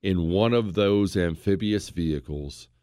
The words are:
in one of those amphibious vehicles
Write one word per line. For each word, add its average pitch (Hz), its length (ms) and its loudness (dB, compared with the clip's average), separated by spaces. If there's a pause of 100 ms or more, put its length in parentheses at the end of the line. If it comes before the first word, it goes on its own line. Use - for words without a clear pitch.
in 90 280 0
one 107 240 4
of 110 220 0
those 101 420 2
amphibious 95 720 -2
vehicles 76 800 -6 (140)